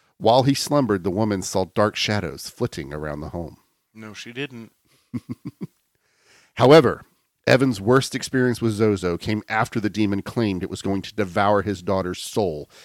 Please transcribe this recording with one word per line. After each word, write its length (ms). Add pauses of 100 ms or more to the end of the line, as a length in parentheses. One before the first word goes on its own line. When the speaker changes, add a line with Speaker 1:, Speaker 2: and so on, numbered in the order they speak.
(160)
Speaker 1:
While 280
he 100
slumbered, 500
the 60
woman 320
saw 240
dark 280
shadows 560
flitting 420
around 280
the 80
home. 300 (360)
Speaker 2:
No, 200
she 180
didn't. 400 (400)
Speaker 1:
<laughs> 100 (1300)
However, 500 (440)
Evan's 320
worst 340
experience 460
with 140
Zozo 420
came 320
after 320
the 100
demon 320
claimed 400
it 80
was 120
going 200
to 120
devour 480
his 200
daughter's 400
soul 460 (160)